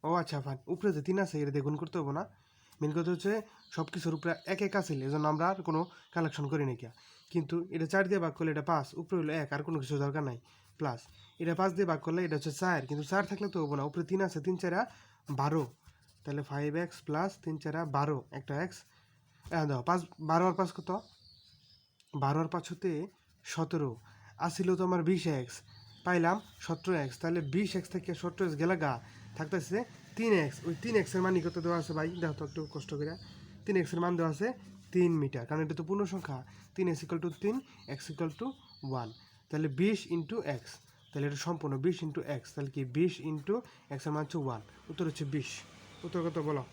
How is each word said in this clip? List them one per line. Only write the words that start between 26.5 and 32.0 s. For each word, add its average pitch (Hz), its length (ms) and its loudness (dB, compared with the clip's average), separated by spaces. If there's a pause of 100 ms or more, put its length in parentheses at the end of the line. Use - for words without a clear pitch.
সতেরো 170 360 0
এক্স। 135 220 -2
তাহলে 170 220 0
বিশ 165 360 0
এক্স 185 120 -4
থেকে 180 260 -4
সতেরো 175 320 -2
এক্স 151 140 0
গেলে 175 160 4
গা 139 240 0 (360)
থাকতেছে 175 480 -2 (320)
তিন 226 160 4
এক্স। 156 320 4
ওই 165 180 0
তিন 226 140 2
এক্সের 185 260 2
মান 185 180 4
কত 170 180 -2
দেওয়া 170 200 2
আছে 160 140 -2
ভাই? 156 160 0 (120)